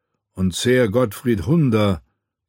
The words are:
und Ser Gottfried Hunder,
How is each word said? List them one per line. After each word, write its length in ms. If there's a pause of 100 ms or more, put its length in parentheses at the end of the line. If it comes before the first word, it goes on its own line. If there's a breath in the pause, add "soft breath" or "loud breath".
(320)
und 220
Ser 340
Gottfried 580
Hunder, 560 (460)